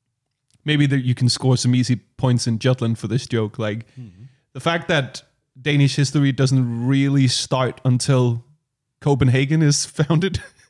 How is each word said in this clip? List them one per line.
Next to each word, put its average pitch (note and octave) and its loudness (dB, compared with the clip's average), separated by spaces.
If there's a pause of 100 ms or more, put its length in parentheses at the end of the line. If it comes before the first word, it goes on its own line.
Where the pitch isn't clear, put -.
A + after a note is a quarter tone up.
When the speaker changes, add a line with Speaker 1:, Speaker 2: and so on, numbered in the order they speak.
(640)
Speaker 1:
maybe D3 2
that C#3 0
you B2+ 0
can B2 0
score B2+ 0
some B2 0
easy B2 2
points - -2
in A2+ -2
Jutland A#2+ -2
for A2+ -8
this A2+ -2
joke. A2 -4
Like, A2 -6 (120)
Speaker 2:
Mm-hmm. G2+ -20 (300)
Speaker 1:
the C#3 -14
fact E3+ -4
that D3 -2 (360)
Danish C#3+ 2
history C#3 2
doesn't B2 0
really C#3 2
start - -2
until B2 0 (560)
Copenhagen C#3 2
is C#3+ 2
<laughs> - -14
founded E3 0 (300)